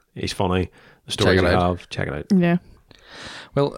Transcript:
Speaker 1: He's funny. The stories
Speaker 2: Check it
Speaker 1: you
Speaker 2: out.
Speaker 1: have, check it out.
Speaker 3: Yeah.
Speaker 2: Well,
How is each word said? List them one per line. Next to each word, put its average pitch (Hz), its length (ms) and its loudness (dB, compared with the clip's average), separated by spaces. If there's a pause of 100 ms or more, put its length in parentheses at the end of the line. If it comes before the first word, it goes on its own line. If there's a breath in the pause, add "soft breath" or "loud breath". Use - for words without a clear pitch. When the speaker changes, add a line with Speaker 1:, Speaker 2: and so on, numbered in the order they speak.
(140)
Speaker 1:
He's - 180 -6
funny. 92 380 0 (360 soft breath)
The - 60 -10
stories 95 280 2
Speaker 2:
Check 90 60 2
it 87 40 2
Speaker 1:
you 90 80 2
Speaker 2:
out. 90 200 0
Speaker 1:
have, - 120 -20
check - 180 -6
it - 60 -8
out. - 200 -10
Speaker 3:
Yeah. 175 220 4 (1000 loud breath)
Speaker 2:
Well, 143 240 0